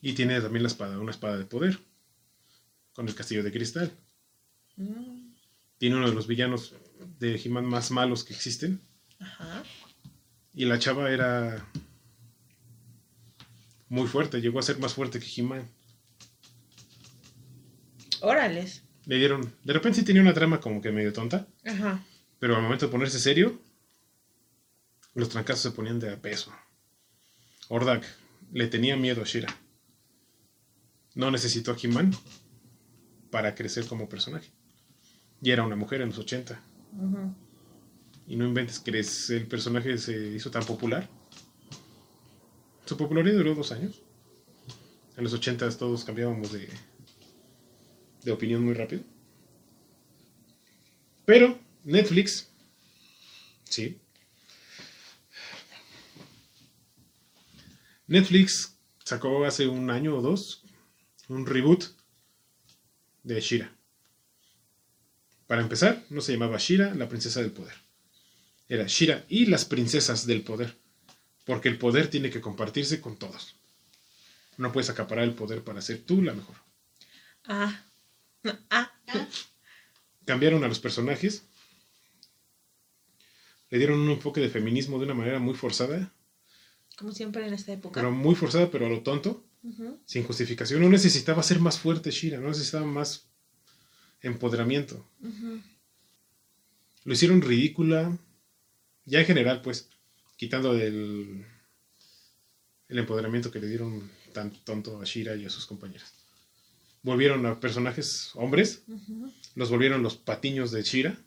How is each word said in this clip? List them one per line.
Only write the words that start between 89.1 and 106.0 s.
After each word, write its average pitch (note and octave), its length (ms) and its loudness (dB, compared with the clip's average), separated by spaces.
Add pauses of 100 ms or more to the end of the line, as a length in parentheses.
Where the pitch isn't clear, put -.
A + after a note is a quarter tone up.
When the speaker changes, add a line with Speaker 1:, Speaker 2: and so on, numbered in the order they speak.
Speaker 2:
Ujú. A#3 420 -14
Speaker 1:
Sin B2 180 -4
justificación. A#2+ 580 -2
No F3+ 80 10
necesitaba E3+ 540 6
ser F3+ 160 4
más E3+ 200 4
fuerte D#3+ 320 0
She-Ra, D3+ 280 -4
no C3+ 100 -4
necesitaba D3+ 360 -4
más D3 400 -4 (960)
empoderamiento. A#2+ 880 -2 (120)
Speaker 2:
Ujú. A3+ 400 -12 (1400)
Speaker 1:
Lo C3+ 80 -2
hicieron E3+ 280 8
ridícula. D#3+ 760 2 (880)
Ya C#3 160 4
en E3 40 6
general, B2+ 360 4
pues, - 280 -6 (480)
quitando C3 400 0
el, G#2 680 -4 (1400)
el B2 120 -4
empoderamiento A2+ 520 -2
que A2 80 -10
le G#2 80 -8
dieron A2 420 -8 (240)
tan G#2 180 -8 (120)
tonto G#2+ 380 -8
a G2 40 -10
She-Ra A2 300 -6
y G2+ 100 -10
a F#2+ 40 -12
sus - 160 -10
compañeras. G2 480 -16 (880)